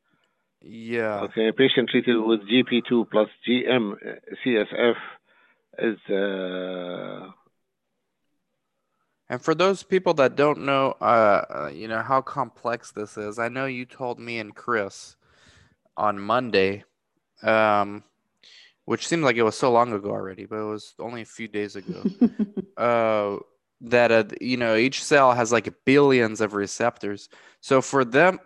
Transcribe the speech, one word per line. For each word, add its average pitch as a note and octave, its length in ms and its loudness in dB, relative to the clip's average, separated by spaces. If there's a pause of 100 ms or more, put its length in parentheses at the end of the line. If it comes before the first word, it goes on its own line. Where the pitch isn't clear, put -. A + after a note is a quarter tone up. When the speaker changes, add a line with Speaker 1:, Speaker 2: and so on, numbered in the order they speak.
(600)
Speaker 1:
Yeah. A2 640 -6
Speaker 2:
Okay, A2 260 0
patient B2+ 380 2
treated A#2+ 280 2 (120)
with G#2+ 180 0
G B2 160 4
P B2 240 0
two A#2 240 2
plus G#2+ 180 2 (160)
G B2 220 0
M A2+ 300 0 (440)
C B2 140 0
S G#2 160 0
F A#2 240 2 (840)
is, F2 220 -2 (100)
uh, F#2+ 1200 -6 (2000)
Speaker 1:
And B2+ 140 -8
for D#3+ 140 0
those F3+ 260 0
people F#3 340 0
that C3 200 2
don't C#3+ 240 2
know, C3+ 420 0
uh, G#2+ 480 4
uh, C#2+ 240 -8
you F#2+ 140 -14
know, A2 140 -6
how C3 200 -2
complex A#2+ 720 -8
this G#2+ 260 -12
is, G#2 220 -10
I A#2 80 -2
know B2+ 180 -6
you B2+ 200 -8
told B2 340 -10
me A#2 180 -10
and G#2+ 180 -12
Chris - 600 -6 (840)
on G#2 220 -2
Monday, G2+ 640 0 (580)
um, G#2 600 2 (840)
which - 220 -4
seemed E3 160 -2
like B2 120 4
it A#2 80 2
was A2 140 2
so C3+ 140 2
long A#2+ 220 4
ago G2+ 180 -6
already, G2 340 -10
but A2 120 -10
it G#2+ 80 -6
was G#2+ 340 -10
only A#2 220 -12
a G#2+ 40 -14
few A2+ 220 -14
days G#2 280 -8
ago, F#2+ 280 -12 (380)
Speaker 3:
<laughs> - 360 -10
Speaker 1:
uh, A2 600 0 (440)
that, A#2+ 300 4
uh, A2+ 120 6 (160)
you B2 180 -2
know, A#2 180 2
each B2 280 2
cell C3+ 300 6
has, A#2 180 0
like, A#2 220 0 (120)
billions C3 540 4
of G#2 140 -2
receptors. G2+ 760 -4 (340)
So C3+ 200 2
for C3+ 240 0
them, D#3 400 4